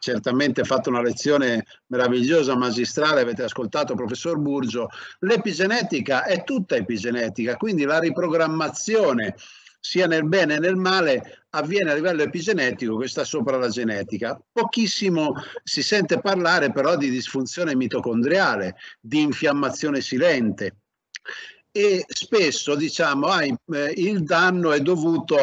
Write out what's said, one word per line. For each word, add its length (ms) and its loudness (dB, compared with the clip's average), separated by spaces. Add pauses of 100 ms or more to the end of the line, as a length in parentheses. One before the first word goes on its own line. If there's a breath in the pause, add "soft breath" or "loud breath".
certamente 640 0
fatto 240 0
una 140 0
lezione 600 2 (220 loud breath)
meravigliosa, 680 2
magistrale, 640 2
avete 240 -2
ascoltato 480 -4
il 60 -4
professor 400 -4
Burgio, 500 -2 (320 loud breath)
l'epigenetica 1040 0
è 180 0
tutta 320 -4
epigenetica, 840 -2
quindi 280 -2
la 160 2
riprogrammazione 1400 0 (420 loud breath)
sia 300 0
nel 180 0
bene 280 2
che 60 -2
nel 140 2
male 760 0
avviene 420 0
a 20 2
livello 280 0
epigenetico 760 -2
che 100 -2
sta 160 -4
sopra 340 -2
la 120 0
genetica. 680 -4 (140)
Pochissimo 840 0 (300 loud breath)
si 180 -6
sente 380 0
parlare 540 2
però 240 2
di 120 -2
disfunzione 680 -4
mitocondriale, 960 0 (260 loud breath)
di 200 0
infiammazione 800 0
silente. 800 0 (960 loud breath)
E 320 2
spesso 640 0
diciamo, 520 0
"Ah, 180 2
eh, 520 -2
il 280 0
danno 480 4
è 80 4
dovuto 640 2